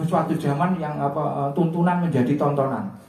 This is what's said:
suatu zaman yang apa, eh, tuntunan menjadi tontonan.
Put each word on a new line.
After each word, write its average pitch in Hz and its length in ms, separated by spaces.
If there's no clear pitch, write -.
suatu 165 340
zaman 165 400
yang 151 160
apa, 143 260
eh, 139 80
tuntunan 175 500
menjadi 139 380
tontonan. 131 480